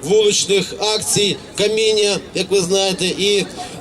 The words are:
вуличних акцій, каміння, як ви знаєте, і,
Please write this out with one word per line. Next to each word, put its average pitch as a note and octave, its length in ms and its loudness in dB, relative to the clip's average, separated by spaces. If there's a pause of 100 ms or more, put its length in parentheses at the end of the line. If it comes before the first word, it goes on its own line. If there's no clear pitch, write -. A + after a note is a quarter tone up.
вуличних G3 760 2
акцій, G#3 560 0 (220)
каміння, G#3+ 600 2 (160)
як F3+ 160 -2
ви G3 100 4
знаєте, F#3+ 440 0
і, F#3+ 400 0 (360)